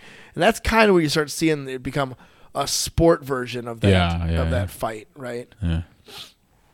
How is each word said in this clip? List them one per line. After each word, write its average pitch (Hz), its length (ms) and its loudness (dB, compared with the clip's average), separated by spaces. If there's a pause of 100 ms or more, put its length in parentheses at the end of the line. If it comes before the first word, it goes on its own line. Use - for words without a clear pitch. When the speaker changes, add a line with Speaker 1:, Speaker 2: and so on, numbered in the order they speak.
(340)
Speaker 1:
And 151 80 -8
that's 208 200 2
kind 220 280 4
of 196 60 6
where 175 80 4
you 151 60 0
start 151 200 0
seeing 151 380 -2
it 131 160 -10
become 131 320 -4 (400)
a 139 120 -4
sport 165 560 2
version 123 440 -6
of 117 140 -10
that, 101 80 4
Speaker 2:
Yeah, 85 420 2
yeah, 82 120 2
Speaker 1:
of 80 80 0
that 85 100 0
Speaker 2:
yeah. 95 60 -2
Speaker 1:
fight, 110 480 -8
right? 123 460 -10
Speaker 2:
Yeah. 85 200 0 (920)